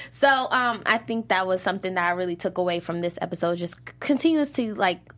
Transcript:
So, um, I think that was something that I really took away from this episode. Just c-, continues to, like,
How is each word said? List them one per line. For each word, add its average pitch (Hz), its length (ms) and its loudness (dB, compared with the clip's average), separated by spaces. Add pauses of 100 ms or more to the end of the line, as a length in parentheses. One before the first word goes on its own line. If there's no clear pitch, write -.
(120)
So, - 160 4
um, 247 580 2
I 220 120 4
think 226 300 -4
that 185 180 2
was 185 160 0
something 190 320 -2
that 175 100 2
I 175 60 4
really 180 260 -2
took - 220 -4
away 175 220 0
from 170 200 -4
this 175 220 -2
episode. 175 340 -2
Just 175 180 -6
c-, - 260 -18
continues 294 520 2
to, 220 220 -2
like, 180 260 0 (180)